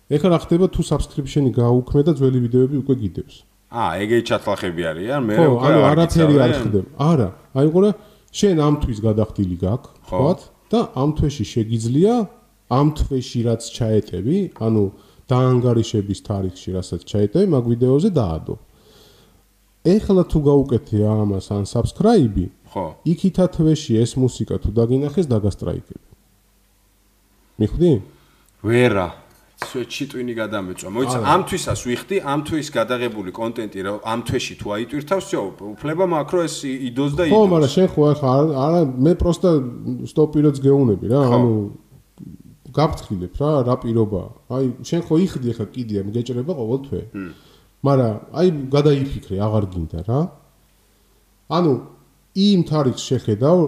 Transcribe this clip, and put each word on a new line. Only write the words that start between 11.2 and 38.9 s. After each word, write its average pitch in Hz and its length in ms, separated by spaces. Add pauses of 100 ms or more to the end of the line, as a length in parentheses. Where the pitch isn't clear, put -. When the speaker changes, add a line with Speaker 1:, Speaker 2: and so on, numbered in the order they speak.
Speaker 1:
შეგიძლია, 117 680 (560)
ამ 135 180
თვეში 131 520
რაც 113 240
ჩაეტები, 110 720 (180)
ანუ 110 280 (420)
დაანგარიშების 120 960
თარიღში, 95 500
რასაც 92 320
ჩაეტები, 107 440
მაგ 135 180
ვიდეოზე 127 460
დაადო. 98 440 (1300)
ეხლა 190 400
თუ 165 160
გაუკეთე 139 600
ამას, 104 480
ან 101 160
subscribe-ი, 117 840 (180)
Speaker 2:
ხო. 90 220 (140)
Speaker 1:
იქითა 175 460
თვეში 156 480
ეს 117 200
მუსიკა 120 440
თუ - 120
დაგინახეს, 135 560
დაგასტრაიკები. 95 800 (1500)
მიხვდი? 147 340 (720)
Speaker 2:
ვერა. 110 440 (500)
სვეტში - 480
ტვინი 123 280
გადამეწვა. 101 540
მოიცა, 123 300
Speaker 1:
არა. 113 80
Speaker 2:
ამ 170 160
თვისას 139 400
ვიხდი, 123 360
ამ 143 220
თვის 151 280
გადაღებული 113 640
კონტენტი, 113 500
რა, 98 180
ამ 113 240
თვეში 120 340
თუ - 120
აიტვირთავს, 147 580
всё, 151 140 (260)
უფლება 151 400
მაქვს, 151 260
რომ 180 100
ეს 151 160
ი-, 131 260
იდოს 139 280
და 175 120
Speaker 1:
ხო, 165 60
Speaker 2:
იდოს. 208 200
Speaker 1:
მაგრამ 156 200
შენ 185 180
ხო 156 160
ახლა 143 260
არა, 143 260
არა, 156 240 (140)